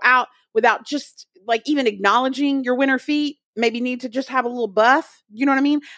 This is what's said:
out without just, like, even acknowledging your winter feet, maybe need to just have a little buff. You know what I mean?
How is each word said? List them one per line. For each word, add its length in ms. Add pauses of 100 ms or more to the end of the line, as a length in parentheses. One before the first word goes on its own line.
out 240 (260)
without 320
just, 400 (180)
like, 220
even 220
acknowledging 760
your 140
winter 240
feet, 380 (180)
maybe 240
need 220
to 60
just 200
have 160
a 40
little 200
buff. 540 (100)
You 140
know 60
what 60
I 40
mean? 180 (180)